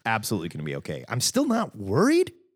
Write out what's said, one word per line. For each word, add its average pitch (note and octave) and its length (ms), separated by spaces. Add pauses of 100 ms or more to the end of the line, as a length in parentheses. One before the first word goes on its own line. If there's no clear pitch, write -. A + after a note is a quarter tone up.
absolutely G#2+ 420
gonna D2+ 160
be D2 120
okay." C#2+ 320
I'm C3 120
still - 240
not A3+ 320
worried F#3+ 560 (240)